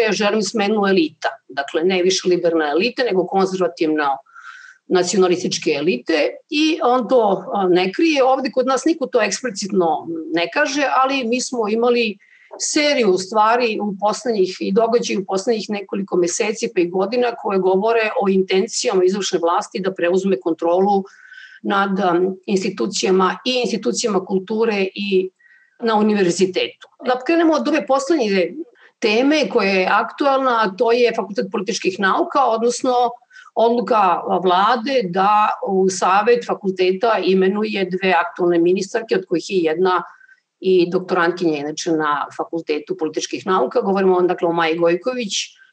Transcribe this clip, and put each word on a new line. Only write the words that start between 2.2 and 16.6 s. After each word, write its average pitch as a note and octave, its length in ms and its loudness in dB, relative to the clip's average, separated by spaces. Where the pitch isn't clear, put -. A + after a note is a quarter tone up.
liberalne E3 420 0
elite, A3+ 340 0
nego F#3 220 0
konzervativno E3+ 920 0
nacionalističke F3+ 840 0
elite G#3+ 600 0
i D#4 320 0
on B3 260 0
to, G#3 360 2
a, F#3+ 140 0
ne F3+ 240 2
krije. D4+ 320 2
Ovde C4 260 0
kod B3 160 0
nas C4 180 -2
niko D#4+ 220 0
to A3+ 160 0
eksplicitno F#3+ 840 -2
ne F3 200 0
kaže, C#4+ 280 0
ali C4+ 220 0
mi A#3+ 160 -2
smo A#3 280 -4
imali A3+ 500 0
seriju C4 580 0
stvari A3 640 0
u G#3 200 -4
poslednjih G#3 600 -2
i G3 120 -2
događaja A3+ 480 0
u G3 40 -8
poslednjih G#3+ 460 -4
nekoliko G3+ 460 -6
meseci G#3 580 -2